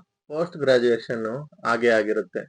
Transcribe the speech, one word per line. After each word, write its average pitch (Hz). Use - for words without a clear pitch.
ಪೋಸ್ಟ್ 170
ಗ್ರಾಜುಯೇಷನ್ 120
ಆಗೇ 117
ಆಗಿರುತ್ತೆ. 107